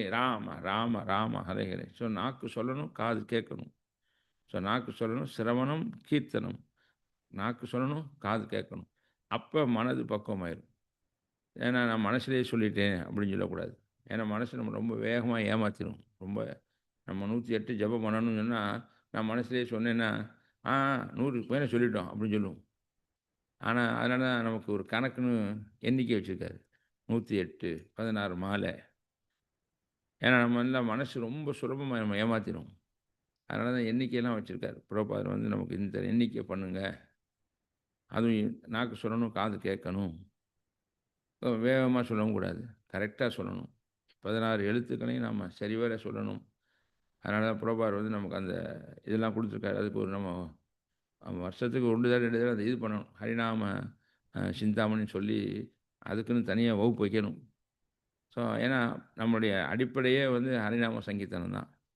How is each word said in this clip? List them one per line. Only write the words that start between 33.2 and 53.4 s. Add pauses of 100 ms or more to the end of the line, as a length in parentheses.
அதனால
தான்
எண்ணிக்கையெல்லாம்
வச்சிருக்காரு. (100)
பிரபுபாதர்
வந்து
நமக்கு
இந்த
எண்ணிக்கை
பண்ணுங்க. (1300)
அதுவும் (120)
நாக்கு
சொல்லணும்,
காது
கேட்கணும். (1500)
வேகமா
சொல்லவும்
கூடாது, (280)
கரெக்டா
சொல்லணும். (540)
பதினாறு
எழுத்துக்களையும்
நாம
சரிவர
சொல்லணும். (840)
அதனால
தான்
பிரபுபாதர்
வந்து
நமக்கு
அந்த (500)
இதெல்லாம்
கொடுத்துருக்காரு.
அதுக்கு
ஒரு
நம்ம, (920)
நம்ம
வருஷத்துக்கு
ஒன்று
தடவை,
ரெண்டு
தடவை
அந்த
இது
பண்ணணும்.
ஹரிநாம, (760)